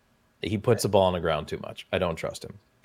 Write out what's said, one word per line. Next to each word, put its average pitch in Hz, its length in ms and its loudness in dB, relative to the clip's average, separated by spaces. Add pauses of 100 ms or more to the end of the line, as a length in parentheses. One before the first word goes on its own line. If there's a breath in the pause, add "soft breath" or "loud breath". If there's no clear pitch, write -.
(420)
He 101 160 -2
puts 107 240 2
the 113 60 0
ball 98 160 6
on 92 80 4
the 90 80 -2
ground 78 260 0
too - 120 -8
much. - 340 -14
I 95 60 0
don't 87 180 0
trust - 280 -8
him. - 140 -16 (260)